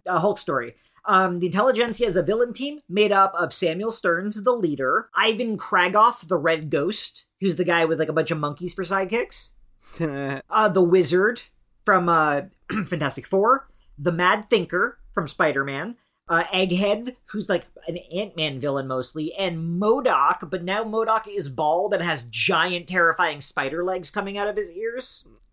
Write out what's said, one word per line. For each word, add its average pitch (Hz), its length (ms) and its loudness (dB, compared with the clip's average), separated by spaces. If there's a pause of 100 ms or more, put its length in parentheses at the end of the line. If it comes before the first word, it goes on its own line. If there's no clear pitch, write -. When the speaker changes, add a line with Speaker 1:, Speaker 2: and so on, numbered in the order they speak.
Speaker 1:
a 180 140 0
Hulk 196 180 2
story. 120 380 -4 (300)
Um, 190 340 4
the 180 60 0
Intelligentsia 226 600 2
is 180 100 2
a 170 60 4
villain 226 300 0
team 285 360 -8
made 202 240 2
up 196 220 4
of 165 180 -2
Samuel 190 380 -2
Stearns, 202 520 -2
the 247 100 2
leader, 156 600 0
Ivan 220 420 0
Kragoff, 196 720 2
the 180 100 0
Red 156 320 0
Ghost, 160 580 -2 (140)
who's 185 160 0
the 175 80 0
guy 170 200 2
with, 160 140 0
like, 151 100 0
a 151 40 -2
bunch 156 180 0
of 156 80 -2
monkeys 147 360 -6
for 196 100 -6
sidekicks, 196 680 -4 (480)
Speaker 2:
<laughs> 139 500 -4
Speaker 1:
uh, 214 180 4
the 185 140 4
Wizard 185 600 4 (420)
from, 185 240 4
uh, 151 340 4 (260)
<clears throat> 185 180 -4
Fantastic 151 400 -4
Four, 226 420 2 (280)
the 170 160 -2
Mad 180 380 2
Thinker 196 480 0 (160)
from 165 140 -4
Spider-Man, 143 680 -2 (320)
uh, 170 140 2 (100)
Egghead, 202 640 0 (120)
who's, - 220 -8
like, 185 180 -2 (200)
an 165 120 -8 (140)
Ant-Man 165 460 -4
villain 135 300 -4
mostly, 131 460 -6
and 170 460 -4
modok, 190 680 2
but 180 140 -4
now 196 180 -2
modok 220 460 0
is 196 200 -6
bald 160 460 0
and 165 80 0
has 156 220 -4
giant, 175 640 0
terrifying 170 520 2
spider 147 440 -4
legs 185 260 -4
coming 196 260 -6
out 202 120 -2
of 208 80 -4
his 190 160 -4
ears. 226 520 -8 (280)